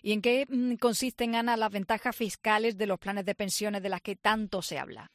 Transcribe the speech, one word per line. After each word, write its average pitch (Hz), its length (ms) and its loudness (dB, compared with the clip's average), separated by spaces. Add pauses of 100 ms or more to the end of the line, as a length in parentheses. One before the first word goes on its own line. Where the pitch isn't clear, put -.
¿Y 208 140 0
en 208 80 -2
qué, 247 260 2
mm, 247 280 0
consisten, 233 580 0
Ana, 233 240 2
las 220 120 2
ventajas 208 460 -2
fiscales 220 640 0
de 214 80 0
los 185 120 0
planes 196 280 -4
de 196 80 0
pensiones 208 480 -2
de 196 80 -2
las 180 100 -4
que 202 160 -6
tanto 214 460 0
se 151 160 -6
habla? - 360 -10